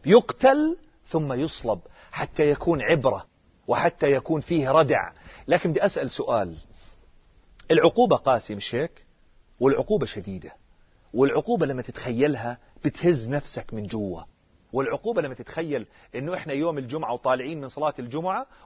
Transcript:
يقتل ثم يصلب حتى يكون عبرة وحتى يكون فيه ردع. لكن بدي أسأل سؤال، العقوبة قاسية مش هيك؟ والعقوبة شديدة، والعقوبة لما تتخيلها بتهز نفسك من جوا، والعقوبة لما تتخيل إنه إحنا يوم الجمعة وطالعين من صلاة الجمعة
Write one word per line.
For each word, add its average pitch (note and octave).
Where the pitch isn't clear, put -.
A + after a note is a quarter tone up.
يقتل C4+
ثم D3+
يصلب B2
حتى -
يكون D3
عبرة A#2+
وحتى C#3+
يكون C#3
فيه C#3+
ردع. C3
لكن F3
بدي D#3+
أسأل C#3+
سؤال، G2+
العقوبة E3
قاسية A#2
مش G2+
هيك؟ D3
والعقوبة C3+
شديدة، G2
والعقوبة D3+
لما C3
تتخيلها B2
بتهز C#3+
نفسك C3+
من G#2+
جوا، F#2
والعقوبة F3+
لما C3
تتخيل C#3
إنه C#3+
إحنا D#3+
يوم D3+
الجمعة B2+
وطالعين B2+
من C3+
صلاة C#3+
الجمعة F3